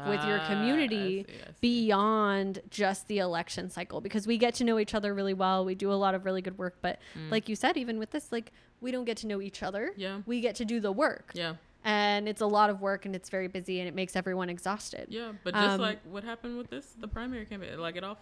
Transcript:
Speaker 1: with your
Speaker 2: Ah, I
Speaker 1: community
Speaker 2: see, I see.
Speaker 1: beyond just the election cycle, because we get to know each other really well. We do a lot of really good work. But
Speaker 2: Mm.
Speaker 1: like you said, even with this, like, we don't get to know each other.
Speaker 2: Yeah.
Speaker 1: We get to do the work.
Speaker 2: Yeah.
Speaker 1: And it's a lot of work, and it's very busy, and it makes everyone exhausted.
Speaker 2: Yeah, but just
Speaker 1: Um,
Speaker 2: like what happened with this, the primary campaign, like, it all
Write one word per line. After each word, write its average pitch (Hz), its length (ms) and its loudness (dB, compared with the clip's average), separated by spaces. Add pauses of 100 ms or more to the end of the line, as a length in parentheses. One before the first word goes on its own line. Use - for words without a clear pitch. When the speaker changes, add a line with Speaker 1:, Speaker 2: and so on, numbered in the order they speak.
Speaker 1:
with - 180 2
your 208 140 2
Speaker 2:
Ah, - 60 -2
I - 20 -2
Speaker 1:
community 208 800 2
Speaker 2:
see, - 60 -16 (100)
I - 40 -12
see. - 140 -16
Speaker 1:
beyond 208 1000 4 (100)
just 196 360 0
the 202 120 2
election 180 500 -2
cycle, - 320 -6
because 202 240 -2
we 233 140 4
get 233 160 4
to 247 80 0
know 226 160 4
each 214 160 0
other 208 180 0
really 196 220 0
well. 190 280 4
We 190 120 0
do 196 160 0
a 196 140 2
lot 190 100 4
of 190 100 -4
really 190 160 0
good 185 160 -6
work. 180 240 -6
But 180 160 -2 (160)
Speaker 2:
Mm. 156 160 -8
Speaker 1:
like 220 200 0
you 214 60 -2
said, 294 220 2
even 233 220 -2
with 220 120 -6
this, - 200 -6
like, 233 200 -6 (300)
we 247 80 -4
don't 254 160 -2
get 226 120 -2
to 226 100 -6
know 202 140 -2
each 196 200 -8
other. 208 340 -4
Speaker 2:
Yeah. 196 300 -6
Speaker 1:
We 240 160 0
get 220 140 2
to 240 100 -4
do 233 140 0
the 202 140 0
work. 262 420 0
Speaker 2:
Yeah. 170 200 -4 (300)
Speaker 1:
And 208 440 2
it's 208 120 -4
a 214 40 4
lot 208 240 6
of 196 120 -2
work, 196 240 -2
and 196 100 -6
it's 180 140 -10
very 190 200 -2
busy, 185 300 -4
and 180 100 -4
it 151 60 -8
makes 185 200 -2
everyone 185 340 -2
exhausted. 190 600 -6
Speaker 2:
Yeah, 226 240 -8 (100)
but 180 100 -2
just 202 220 6
Speaker 1:
Um, 185 60 2
Speaker 2:
like 214 240 0
what 196 180 -10
happened 240 340 -8
with 240 120 -10
this, 262 300 -12
the 214 100 -10
primary 233 360 -6
campaign, 190 320 -10
like, 165 200 -6
it 180 80 -8
all 208 160 -10